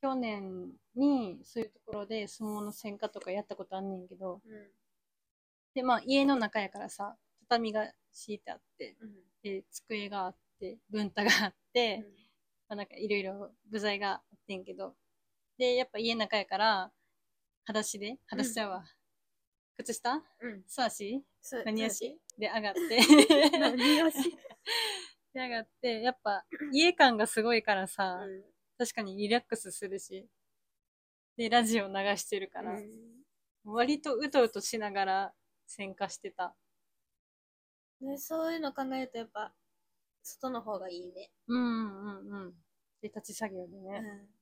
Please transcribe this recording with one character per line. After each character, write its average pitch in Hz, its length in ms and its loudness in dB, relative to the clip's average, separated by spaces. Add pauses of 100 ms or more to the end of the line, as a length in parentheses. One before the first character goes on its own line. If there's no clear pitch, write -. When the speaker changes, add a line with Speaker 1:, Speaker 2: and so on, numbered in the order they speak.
Speaker 1:
去 262 140 0
年 196 560 -6 (240)
に 247 500 2
そ - 160 -6
う - 20 0
い 214 40 -6
う - 20 -14
と - 160 -20
こ 226 80 -14
ろ 208 140 -6
で 214 200 -4
相 214 220 -8
撲 208 120 -4
の 208 100 -6
選 202 260 -10
果 214 120 -4
と 202 100 -12
か 190 120 -10
や 196 120 -4
っ - 20 -10
た - 100 -12
こ 190 100 -12
と 190 120 -8
あ 190 40 -6
ん 196 80 -6
ね 190 80 -6
ん 180 100 -14
け 185 80 -20
ど。 185 280 -10
Speaker 2:
う 226 60 -20
ん。 208 220 -20 (1040)
Speaker 1:
で、 254 80 -2
ま 254 140 4
あ、 - 60 -2
家 269 220 4
の 277 120 6
中 220 220 0
や 196 100 -2
か 202 100 -14
ら 202 100 -8
さ、 202 260 -8 (260)
畳 233 300 0
が 214 220 -2 (180)
敷 - 240 -10
い 202 40 -12
て - 120 -14
あ - 40 -8
っ - 60 -20 (180)
て、 - 200 -12
Speaker 2:
う 226 60 -20
ん。 208 100 -18 (280)
Speaker 1:
で、 196 260 -6
机 208 400 -8
が 202 160 -4
あ 180 40 -4
っ 185 60 -16 (240)
て、 196 200 -12 (100)
文 208 200 -2
太 208 140 -2
が 214 60 4 (160)
あ - 40 -2
っ - 60 -18 (160)
て、 220 320 2
Speaker 2:
う 208 60 -16
ん。 - 40 -20
Speaker 1:
ま - 40 -20 (520)
あ、 214 80 -8
な 202 60 -8
ん - 40 -8
か - 80 -20
い 214 120 -6
ろ 202 100 2
い 202 60 0
ろ 196 280 -8 (180)
部 214 100 -4
材 202 200 0
が 202 140 0
あ - 100 -8 (120)
っ - 120 -20
て 202 80 -6
ん 185 100 -10
け 196 80 -12
ど。 190 220 -12 (640)
で、 247 180 4
や 254 100 2
っ - 60 -20
ぱ 208 80 -8
家 226 160 0
の 226 60 -4
中 214 160 0
や 196 100 0
か 190 100 -4
ら、 202 340 2 (720)
裸 214 160 -2
足 214 180 -6
で、 214 260 -8
裸 - 160 -6
足 247 140 -2
ち 226 40 -4
ゃ 214 80 -2
う 196 40 -6
わ。 185 60 -6
Speaker 2:
う 196 40 -10
ん。 160 40 -20 (920)
Speaker 1:
靴 - 160 -6
下？ 262 300 -2 (180)
Speaker 2:
う 240 80 -10
ん。 196 180 -14
Speaker 1:
素 - 160 -6
足？ 220 400 -4 (180)
Speaker 2:
す-、 247 220 -8
Speaker 1:
何 220 220 0
足？ 220 240 -4
Speaker 2:
素 294 60 -16 (200)
足？ - 40 -20
Speaker 1:
で、 208 120 -2
上 220 100 -2
が 208 100 -2
っ - 20 -6
て。 185 260 2 (540)
Speaker 2:
<laughs> 339 60 4
何 269 420 4
足？ 320 300 2
Speaker 1:
<laughs> 427 1000 -8
で、 262 80 -6
上 254 80 -4
が 233 100 -4
っ 220 80 -10 (120)
て、 226 220 0
や 247 100 2
っ 254 120 -4
ぱ 196 220 -2 (260)
家 320 220 6
感 254 240 8
が 208 100 4
す - 160 -2
ご 240 100 4
い 220 80 4
か 208 140 2
ら 190 120 -2
さ、 185 280 -2 (100)
Speaker 2:
う - 40 -10
ん。 190 140 -14 (340)
Speaker 1:
確 240 180 -2
か 233 80 -4
に 190 120 -8
リ 202 140 -2
ラ 233 100 4
ッ - 20 -8
ク - 140 -6
ス 190 160 -10
す - 160 -10
る 190 120 -8
し。 196 280 -14 (1120)
で、 233 120 -2
ラ 240 140 6
ジ 220 180 2
オ 196 60 -4
流 190 60 -8 (240)
し - 100 -8
て 202 120 -2
る 190 100 -8
か - 120 -10
ら、 180 120 -6
Speaker 2:
う 208 80 -6
ん。 226 420 -20 (400)
Speaker 1:
割 240 380 2
と 285 140 -2
う 277 140 -2
と 285 140 4
う 220 60 4
と 208 100 -6
し - 200 -4
な 208 120 -4
が 196 140 0
ら 190 280 -2 (340)
選 190 260 -10
果 196 160 -4
し - 80 -14
て 196 140 -10
た。 180 240 -6 (1500)
Speaker 2:
ね、 277 160 -6
そ 320 320 -4
う 330 40 -2
い 330 40 -4
う - 20 -4
の 285 140 -4
考 277 100 -4 (120)
え 262 60 -2
る 262 80 -6
と 233 100 -10
や 226 60 -8
っ - 60 -20
ぱ、 214 220 -10 (680)
外 - 260 -8
の 240 140 -6
方 208 160 -6
が 185 100 -10
い 175 60 -10
い 180 160 -12
ね。 185 200 -18 (160)
Speaker 1:
う 240 80 -2
ん 247 60 2
う 214 480 -2
ん 196 200 -12
う 202 40 -10
ん 196 120 -10
う - 40 -
ん。 180 40 -20 (480)
で、 214 80 -10
立 208 240 -14
ち - 20 -
作 208 180 -6
業 180 140 -10
で 180 100 -20
ね。 196 220 -12
Speaker 2:
う 208 240 -14
ん。 202 60 -20 (120)